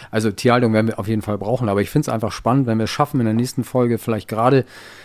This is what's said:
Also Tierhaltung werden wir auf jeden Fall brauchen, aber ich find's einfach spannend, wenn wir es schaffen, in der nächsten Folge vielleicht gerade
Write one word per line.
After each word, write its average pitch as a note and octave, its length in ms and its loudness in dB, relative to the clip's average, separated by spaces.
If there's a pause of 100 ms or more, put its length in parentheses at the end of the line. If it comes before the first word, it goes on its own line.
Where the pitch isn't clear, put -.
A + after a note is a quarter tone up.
(100)
Also A2 200 0
Tierhaltung A#2+ 420 2
werden A2 160 2
wir G#2+ 100 -4
auf F#2+ 100 -6
jeden A2 140 -2
Fall G#2 160 -4
brauchen, A#2 300 -2
aber G2+ 140 2
ich G2 80 -6
find's D3+ 180 0
einfach A2+ 240 -4
spannend, B2+ 340 0
wenn A2 120 0
wir A2 60 0
es G#2 60 -4
schaffen, C#3+ 300 0
in A2+ 60 2
der A2 80 0
nächsten A#2+ 280 -2
Folge A#2+ 360 0
vielleicht A2 300 -4
gerade A#2+ 360 2 (400)